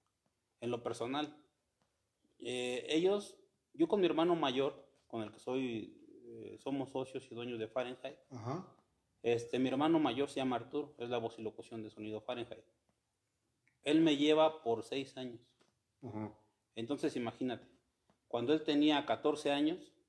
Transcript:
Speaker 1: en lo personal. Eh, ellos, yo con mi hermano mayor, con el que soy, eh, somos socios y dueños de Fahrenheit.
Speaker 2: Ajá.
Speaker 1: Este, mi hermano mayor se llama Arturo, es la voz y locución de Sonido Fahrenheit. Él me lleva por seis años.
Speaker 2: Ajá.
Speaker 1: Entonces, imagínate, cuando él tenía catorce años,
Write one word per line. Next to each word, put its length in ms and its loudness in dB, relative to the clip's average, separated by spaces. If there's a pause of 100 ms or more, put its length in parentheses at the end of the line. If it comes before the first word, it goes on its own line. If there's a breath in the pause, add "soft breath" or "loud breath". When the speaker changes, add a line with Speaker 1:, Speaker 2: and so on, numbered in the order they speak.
(600)
Speaker 1:
en 100 -4
lo 120 -4
personal. 540 -4 (1000)
Eh, 500 -4
ellos, 480 2 (380)
yo 120 4
con 140 4
mi 60 6
hermano 280 4
mayor, 400 2 (340)
con 140 -6
el 80 -6
que 100 -20
soy, 540 -4 (300)
eh, 340 -14
somos 320 -4
socios 400 -6
y 40 -14
dueños 240 -6
de 100 -4
Fahrenheit. 480 -6 (140)
Speaker 2:
Ajá. 360 -6 (560)
Speaker 1:
Este, 360 0
mi 100 4
hermano 300 4
mayor 320 0
se 60 -8
llama 200 0
Arturo, 420 -6
es 120 -6
la 80 0
voz 200 -6
y 40 -10
locución 400 -8
de 80 -10
Sonido 320 -8
Fahrenheit. 420 -8 (1160)
Él 180 4
me 160 6
lleva 460 4
por 220 0
seis 320 -6
años. 240 -10 (640)
Speaker 2:
Ajá. 300 -6 (440)
Speaker 1:
Entonces, 400 -4
imagínate, 500 -4 (640)
cuando 240 0
él 100 2
tenía 420 4
catorce 460 0
años, 420 0 (160)